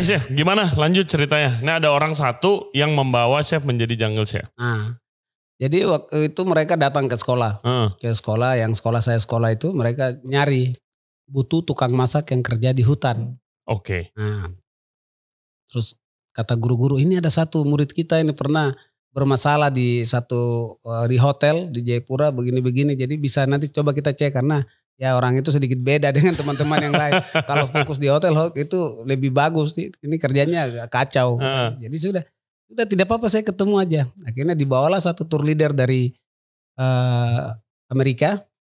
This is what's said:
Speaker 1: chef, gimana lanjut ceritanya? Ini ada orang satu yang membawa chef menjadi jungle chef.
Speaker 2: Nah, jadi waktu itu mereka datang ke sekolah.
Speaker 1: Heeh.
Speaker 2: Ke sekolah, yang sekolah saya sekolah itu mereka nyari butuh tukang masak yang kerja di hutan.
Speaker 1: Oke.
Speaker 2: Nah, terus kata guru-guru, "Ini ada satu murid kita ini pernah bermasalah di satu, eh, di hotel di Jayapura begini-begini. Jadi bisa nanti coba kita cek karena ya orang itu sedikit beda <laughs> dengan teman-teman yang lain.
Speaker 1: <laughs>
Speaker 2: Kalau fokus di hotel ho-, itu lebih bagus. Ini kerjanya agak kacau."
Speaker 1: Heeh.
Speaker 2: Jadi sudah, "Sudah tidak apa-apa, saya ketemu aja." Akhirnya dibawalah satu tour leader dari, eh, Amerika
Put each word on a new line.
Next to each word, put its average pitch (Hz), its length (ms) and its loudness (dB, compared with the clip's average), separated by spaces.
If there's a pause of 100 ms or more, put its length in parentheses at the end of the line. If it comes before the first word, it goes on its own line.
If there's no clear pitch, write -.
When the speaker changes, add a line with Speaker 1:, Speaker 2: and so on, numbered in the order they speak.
Speaker 1:
chef, 170 260 0
gimana 170 460 2
lanjut 170 320 2
ceritanya? 147 520 2
Ini 139 160 0
ada 160 140 2
orang 147 240 2
satu 147 600 0
yang 147 200 2
membawa 131 480 2
chef 151 220 -2
menjadi 117 360 0
jungle 107 280 0
chef. - 180 -6 (100)
Speaker 2:
Nah, 120 460 -4 (540)
jadi 147 320 0
waktu 151 420 0
itu 170 140 -4
mereka 165 340 2
datang 139 300 2
ke 123 80 -2
sekolah. 117 460 0
Speaker 1:
Heeh. 120 280 2 (100)
Speaker 2:
Ke 117 140 -4
sekolah, 120 460 0
yang 113 140 0
sekolah 117 280 0
saya 117 160 2
sekolah 113 340 0
itu 131 220 -2
mereka 127 480 -2
nyari 131 560 0 (480)
butuh 139 380 -2
tukang 131 300 -2
masak 131 360 0
yang 127 140 0
kerja 113 280 0
di 131 120 2
hutan. 120 580 0 (240)
Speaker 1:
Oke. 95 480 -6
Speaker 2:
Nah, 104 400 -6 (1120)
terus - 320 -6 (340)
kata 117 240 -6
guru-guru, 123 440 0
"Ini 180 200 2
ada 165 120 0
satu 160 320 0
murid 143 260 0
kita 165 300 -2
ini 156 140 0
pernah 143 440 -2 (340)
bermasalah 143 580 2
di 123 340 0
satu, 120 380 -2 (400)
eh, 117 260 -4
di 127 100 2
hotel 147 520 2
di 120 140 -6
Jayapura 120 480 -2
begini-begini. 127 640 0
Jadi 131 220 -4
bisa 143 280 0
nanti 143 240 0
coba 147 240 0
kita 147 180 -2
cek 139 240 -2
karena 139 300 0 (300)
ya 131 200 -2
orang 127 220 2
itu 139 120 -2
sedikit 135 300 0
beda 143 340 2
<laughs> 131 40 -2
dengan 180 180 4
teman-teman 147 480 -2
yang 147 100 -4
lain. 151 200 0 (200)
Speaker 1:
<laughs> 160 140 0
Speaker 2:
Kalau 143 200 0
fokus 143 300 -2
di 139 120 0
hotel 156 240 2
ho-, 160 200 2
itu 147 240 -4 (280)
lebih 135 260 0
bagus. 151 460 0
Ini 165 400 -6
kerjanya 147 500 0
agak 117 240 -8
kacau." 127 460 0
Speaker 1:
Heeh. 135 320 -2 (100)
Speaker 2:
Jadi 123 200 -10
sudah, 185 240 -4 (440)
"Sudah 226 180 -4
tidak 190 220 2
apa-apa, 226 220 0
saya 214 140 2
ketemu 202 340 -2
aja." 165 240 2 (220)
Akhirnya 135 320 -4
dibawalah 143 440 2
satu 170 240 -2
tour 160 200 -2
leader 151 280 2
dari, 127 380 2 (640)
eh, 123 680 0 (460)
Amerika 135 540 0 (220)